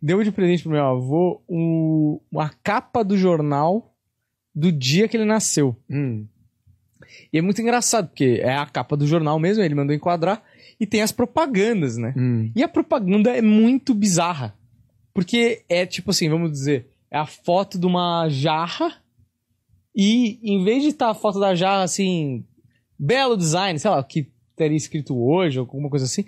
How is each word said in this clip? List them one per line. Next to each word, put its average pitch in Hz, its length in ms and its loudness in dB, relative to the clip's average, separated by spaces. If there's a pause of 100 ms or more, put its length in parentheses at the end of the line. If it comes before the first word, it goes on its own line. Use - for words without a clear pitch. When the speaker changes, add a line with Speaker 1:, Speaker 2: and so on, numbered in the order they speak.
Speaker 1:
Deu 180 220 0
de 208 80 0
presente 175 320 0
pro 160 100 -4
meu 147 120 2
avô 135 640 0
o, 160 720 0 (180)
a 151 120 -2 (120)
capa 226 400 -2
do 202 140 0
jornal 165 800 2 (600)
do 160 180 2
dia 147 360 2
que 226 80 -2
ele 220 80 2
nasceu. 156 520 0 (140)
Speaker 2:
Hum. 123 360 -4 (1040)
Speaker 1:
E 151 60 0
é 160 40 2
muito 196 200 0
engraçado, 233 460 0
porque 123 340 2
é 127 140 0
a 143 100 -4
capa 147 300 -4
do 143 100 0
jornal 156 320 2
mesmo, 202 240 0
ele 151 120 0
mandou 143 200 0
enquadrar, 175 480 -2 (360)
e 220 80 -2
tem 214 140 0
as 214 120 0
propagandas, 226 840 0
né? 120 200 -6
Speaker 2:
Hum. 117 380 0
Speaker 1:
E 247 80 0
a 339 60 0
propaganda 214 600 0
é 247 100 -2
muito 226 540 4
bizarra. 170 600 -2 (600)
Porque 233 540 0
é 180 180 0
tipo 180 240 -8
assim, 170 180 0
vamos 165 240 0
dizer, 135 360 -2 (220)
é 139 60 -6
a 151 100 -2
foto 185 520 -2
de 175 80 -2
uma 175 420 0
jarra, 160 640 -2 (1040)
e 214 480 2
em 202 220 0
vez 247 180 2
de 294 100 2
tá 247 180 0
a 202 40 -2
foto 196 240 -2
da 196 160 2
jarra 190 300 2
assim, 160 600 -2 (540)
belo 240 380 0
design, 170 420 0
sei 208 120 0
lá, 151 100 2
o 131 40 -6
que - 240 -6 (280)
teria 156 200 0
escrito 143 400 -6
hoje, 139 420 2
ou 123 80 -4
alguma 139 220 -8
coisa 135 180 -2
assim, 202 220 -4